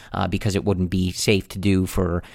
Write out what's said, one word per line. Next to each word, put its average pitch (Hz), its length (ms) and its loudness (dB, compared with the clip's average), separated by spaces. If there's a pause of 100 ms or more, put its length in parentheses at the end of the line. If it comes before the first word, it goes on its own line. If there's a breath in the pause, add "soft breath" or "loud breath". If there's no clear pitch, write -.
(120 loud breath)
uh, 92 140 -2
because 95 300 0
it 90 80 -2
wouldn't 92 260 0
be 92 220 0
safe - 360 0
to - 100 -10
do 95 280 2
for 87 360 -2 (120)